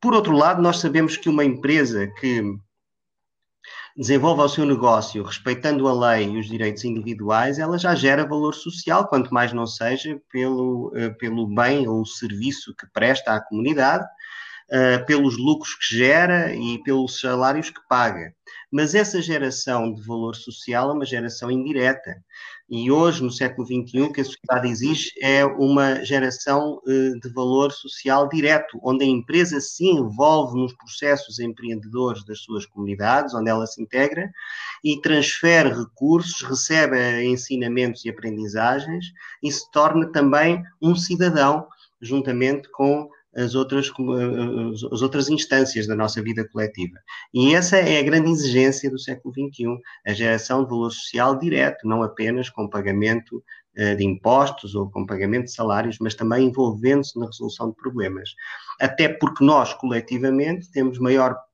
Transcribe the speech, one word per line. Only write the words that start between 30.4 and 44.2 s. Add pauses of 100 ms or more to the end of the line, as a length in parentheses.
nos
processos
empreendedores
das
suas
comunidades,
onde
ela
se
integra, (540)
e
transfere
recursos,
recebe
ensinamentos
e
aprendizagens, (340)
e
se
torna
também (180)
um
cidadão, (340)
juntamente
com (260)
as
outras,
como,
as,